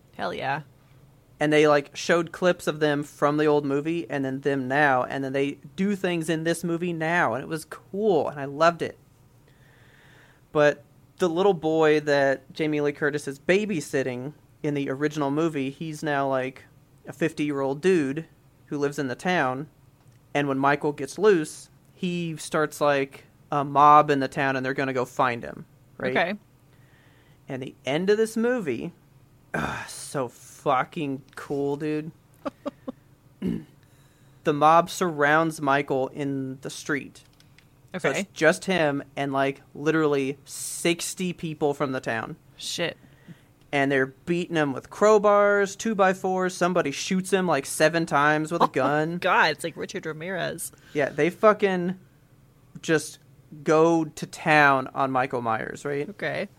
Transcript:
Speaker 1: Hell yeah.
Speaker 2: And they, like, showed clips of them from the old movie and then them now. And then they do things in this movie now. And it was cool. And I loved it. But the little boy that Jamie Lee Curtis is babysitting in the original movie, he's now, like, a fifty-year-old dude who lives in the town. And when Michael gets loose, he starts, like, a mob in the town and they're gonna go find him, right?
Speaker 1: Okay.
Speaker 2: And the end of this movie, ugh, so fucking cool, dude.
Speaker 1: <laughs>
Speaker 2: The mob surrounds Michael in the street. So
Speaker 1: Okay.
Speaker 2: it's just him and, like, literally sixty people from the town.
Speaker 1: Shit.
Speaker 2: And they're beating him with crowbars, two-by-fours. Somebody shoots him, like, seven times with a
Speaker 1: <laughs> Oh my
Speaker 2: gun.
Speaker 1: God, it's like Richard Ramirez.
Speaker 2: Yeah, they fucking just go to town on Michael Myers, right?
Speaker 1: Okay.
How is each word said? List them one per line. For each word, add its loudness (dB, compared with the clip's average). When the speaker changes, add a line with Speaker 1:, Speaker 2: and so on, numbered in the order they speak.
Speaker 1:
Hell -6
yeah. -4
Speaker 2:
And 0
they, 6
like, 2
showed 0
clips 0
of -4
them 0
from 0
the 2
old 4
movie -2
and -4
then -6
them -2
now. 4
And -6
then -6
they -2
do 0
things -4
in -2
this -2
movie -4
now. 0
And -6
it -12
was -8
cool. -2
And -10
I -8
loved 2
it. -8
But 4
the 0
little 2
boy 4
that 0
Jamie -2
Lee 0
Curtis -4
is -10
babysitting -2
in 0
the -2
original -2
movie, -2
he's -10
now, 0
like, -4
a -14
fifty-year-old -2
dude 0
who -6
lives -2
in -4
the -4
town. -2
And 0
when 0
Michael 0
gets -10
loose, 2
he -6
starts, -4
like, 0
a -2
mob 8
in 2
the -2
town -2
and -4
they're -2
gonna -2
go 0
find -2
him, -14
right? -4
Speaker 1:
Okay. 0
Speaker 2:
And -8
the -12
end 0
of 4
this 0
movie, -2
ugh, -8
so -8
fucking -4
cool, -4
dude. -6
Speaker 1:
<laughs> -6
Speaker 2:
The 0
mob 4
surrounds 0
Michael 0
in -6
the -12
street. -6
So -2
Speaker 1:
Okay. -2
Speaker 2:
it's -8
just 2
him 0
and, -4
like, 0
literally 0
sixty -6
people -2
from -2
the -4
town. -4
Speaker 1:
Shit. -6
Speaker 2:
And 2
they're 2
beating -4
him 2
with -10
crowbars, 4
two-by-fours. 0
Somebody 0
shoots -2
him, 2
like, 0
seven 0
times 2
with -2
a 6
Speaker 1:
<laughs> -
Oh -6
my -8
Speaker 2:
gun. 0
Speaker 1:
God, 2
it's -8
like -8
Richard -10
Ramirez. -8
Speaker 2:
Yeah, 0
they 2
fucking 2
just -2
go 4
to -12
town 4
on -2
Michael -2
Myers, -4
right? -6
Speaker 1:
Okay. -6